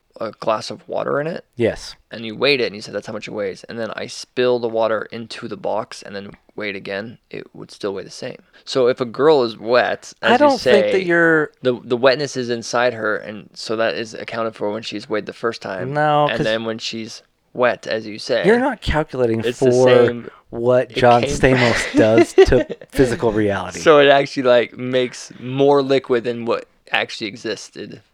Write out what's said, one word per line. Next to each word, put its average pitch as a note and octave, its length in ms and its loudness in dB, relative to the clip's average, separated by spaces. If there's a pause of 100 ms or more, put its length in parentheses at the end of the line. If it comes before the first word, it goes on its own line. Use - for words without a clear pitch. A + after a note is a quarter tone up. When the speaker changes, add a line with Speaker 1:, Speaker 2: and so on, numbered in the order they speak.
(220)
Speaker 1:
a A2 100 -8
glass A2 400 -4
of - 160 -16
water B2 340 -4
in D3+ 60 -6
it, F3 160 -10 (120)
Speaker 2:
Yes. G#2 400 -4 (140)
Speaker 1:
and A2+ 160 -12
you A2 100 -10
weighed C3 260 2
it A2+ 60 0
and F#2+ 80 -10
you G#2+ 60 -14
said, - 140 -14
"That's G#2 120 -8
how A2 60 -8
much A2 140 -10
it - 40 -12
weighs," G2+ 340 -6
and A2+ 120 -14
then A2 180 -6
I - 120 -10
spill B2 520 -2
the A#2 100 -2
water A2 420 0
into A#2 360 -12
the G2+ 100 -10
box G2 440 -6
and - 140 -14
then G2+ 160 -14 (240)
weigh G#2 140 -8
it G2 60 -8
again, G2 420 -10 (120)
it - 260 -14
would - 160 -18
still - 220 -6
weigh F#2+ 100 -10
the - 80 -18
same. - 260 -12 (280)
So B2+ 220 2
if B2+ 140 0
a B2+ 40 -4
girl C3+ 380 4
is A2+ 140 -4
wet, G#2 560 0 (100)
as A3+ 100 4
Speaker 2:
I B3 40 6
don't D4 160 6
Speaker 1:
you B3 60 -2
say, B2+ 120 2 (100)
Speaker 2:
think - 120 0
that F#3+ 100 0
you're E3 480 2 (100)
Speaker 1:
the, B2+ 220 -2
the A#2+ 140 -2
wetness C3 400 0
is B2 120 -4
inside A#2+ 440 -2
her, G#2+ 240 -4
and G#2 360 -14
so - 220 -8
that A2 200 0
is A2+ 200 -8
accounted A2+ 400 -8
for G#2 160 -4
when G#2+ 100 -8
she's G#2+ 280 -10
weighed G#2+ 180 -4
the - 60 -10
first - 280 -6
time. G#2 320 -6
Speaker 2:
No, D3 340 2
Speaker 1:
And A2+ 100 0
Speaker 2:
'cause D#3+ 80 0
Speaker 1:
then A2+ 180 -2
when A2+ 160 -6
she's A2 420 -10 (320)
wet, A#2+ 320 0
as A2 220 -6
you G#2 120 -12
say, A#2 260 -2
Speaker 2:
you're A3+ 140 4
not C4 220 -4
calculating B2+ 640 -2
Speaker 1:
it's A#2 160 -4
the C3 120 4
Speaker 2:
for B2+ 180 6
Speaker 1:
same, A#2+ 400 2 (220)
Speaker 2:
what B2 400 2
Speaker 1:
it - 60 -10
Speaker 2:
John A#2+ 260 6
Speaker 1:
came C#3 80 0
Speaker 2:
Stamos B2+ 640 2
Speaker 1:
<laughs> C4 40 -2
Speaker 2:
does A2 360 6
to F3+ 320 6 (260)
physical A#2 400 2
reality. G2 480 -2
Speaker 1:
So D3 200 6
it C#3+ 100 8
actually, C#3 340 2
like, A#2+ 340 4
makes B2+ 640 -4
more C#3 420 4
liquid C3 420 0
than A#2 220 -4
what G#2+ 200 -2 (260)
actually A2+ 360 -4
existed. A2 760 -10 (120)